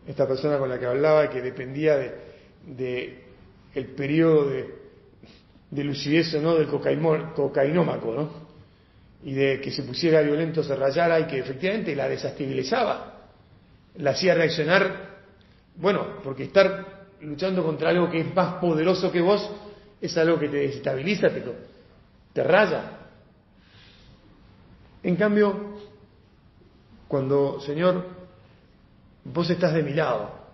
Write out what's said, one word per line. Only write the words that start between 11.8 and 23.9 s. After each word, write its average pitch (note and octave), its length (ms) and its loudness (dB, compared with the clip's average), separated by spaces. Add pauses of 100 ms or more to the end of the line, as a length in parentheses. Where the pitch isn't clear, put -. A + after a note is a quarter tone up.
la C3+ 120 -2
desestabilizaba, C3+ 1200 -4 (680)
la C#3+ 140 0
hacía F3 240 4
reaccionar, E3 800 0 (600)
bueno, E3 460 -2
porque C3+ 200 -8
estar - 640 2 (140)
luchando F3 420 -2
contra D#3 260 0
algo E3+ 200 4
que E3 100 -2
es - 160 -4
más F#3 200 2
poderoso F3 560 2
que F3 100 0
vos G3 280 2 (500)
es - 180 -6
algo E3 200 4
que D3 120 0
te C#3+ 80 -2
desestabiliza, C#3+ 720 0
te, B2+ 140 -6 (880)
te C3+ 100 0
raya. D#3+ 480 2 (2000)